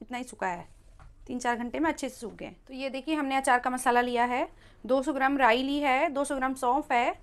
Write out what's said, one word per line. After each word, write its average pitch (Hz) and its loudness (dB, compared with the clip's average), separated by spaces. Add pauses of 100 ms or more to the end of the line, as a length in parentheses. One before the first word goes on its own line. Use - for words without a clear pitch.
इतना 240 -10
ही 254 -8
सुखाया 190 -6
है। 170 -12 (600)
तीन 247 -6
चार 240 0
घंटे 240 -6
में 320 0
अच्छे 285 -4
से - -12
सूख 190 -12
गए। 180 -14 (160)
तो 262 -18
ये 269 -6
देखिए 269 -4
हमने 269 -2
अचार 262 4
का 254 -4
मसाला 254 2
लिया 240 2
है, 254 0 (360)
दो 254 2
सौ 294 0
ग्राम 269 2
राई 254 4
ली 277 -2
है, 285 2
दो 277 -2
सौ 285 -2
ग्राम 262 0
सौंफ 262 0
है 262 2